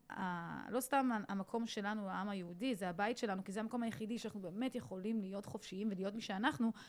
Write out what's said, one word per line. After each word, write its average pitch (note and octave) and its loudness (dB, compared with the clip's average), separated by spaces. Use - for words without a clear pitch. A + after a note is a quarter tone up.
ה-, - -6
לא A3+ 2
סתם C4 4
ה-, G3+ 0
המקום G#3 0
שלנו, G#3 0
העם F#3 0
היהודי, F#3+ 0
זה F#3 0
הבית G3+ 2
שלנו, F#3+ 0
כי - -6
זה G3 0
המקום A#3 0
היחידי A3 -2
שאנחנו G#3 -4
באמת G#3 -2
יכולים A3 0
להיות G3 -4
חופשיים - -2
ולהיות G3 0
מי A3+ -4
שאנחנו, A3+ 4